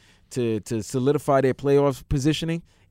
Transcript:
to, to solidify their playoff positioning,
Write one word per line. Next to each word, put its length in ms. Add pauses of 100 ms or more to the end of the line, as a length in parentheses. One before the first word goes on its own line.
(320)
to, 300
to 200
solidify 600
their 120
playoff 560
positioning, 540 (280)